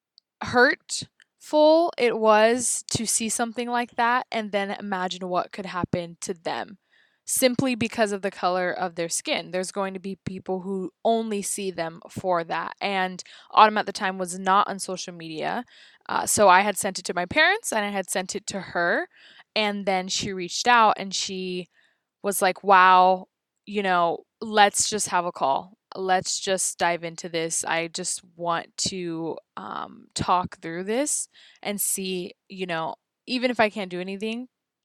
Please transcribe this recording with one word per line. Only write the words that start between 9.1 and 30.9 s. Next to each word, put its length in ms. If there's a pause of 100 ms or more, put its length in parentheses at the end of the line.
There's 200
going 220
to 60
be 260
people 360
who 300 (140)
only 360
see 280
them 400
for 360
that. 360
And 420 (280)
Autumn 260
at 80
the 60
time 260
was 220
not 280
on 120
social 340
media, 500 (460)
uh, 160
so 240
I 120
had 160
sent 200
it 80
to 80
my 120
parents 460
and 140
I 40
had 200
sent 260
it 120
to 120
her, 500 (460)
and 300
then 220
she 260
reached 340
out 300
and 160
she 560 (520)
was 200
like, 220
"Wow, 640 (380)
you 180
know, 400 (160)
let's 500
just 200
have 160
a 60
call. 460 (180)
Let's 440
just 380
dive 260
into 240
this. 380
I 240
just 320 (160)
want 380 (140)
to, 480 (200)
um, 580
talk 440
through 260
this 420 (340)